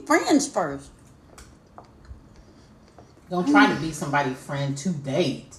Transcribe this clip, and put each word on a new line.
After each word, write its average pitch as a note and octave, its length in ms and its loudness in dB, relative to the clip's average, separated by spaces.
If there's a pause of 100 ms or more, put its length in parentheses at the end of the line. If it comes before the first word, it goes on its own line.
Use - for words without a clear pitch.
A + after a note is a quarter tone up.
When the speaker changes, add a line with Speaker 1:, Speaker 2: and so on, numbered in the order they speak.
Speaker 1:
friends - 460 2
first. C#3+ 420 -4 (2500)
Speaker 2:
Don't F3+ 180 -2
try C#3 200 8
to - 60 0
Speaker 1:
Mm. C#3+ 60 -6
Speaker 2:
be D#3+ 120 -4
somebody's C#3 460 -2
friend C#3 400 -6
to F#3+ 120 -4
date. C#3 680 -4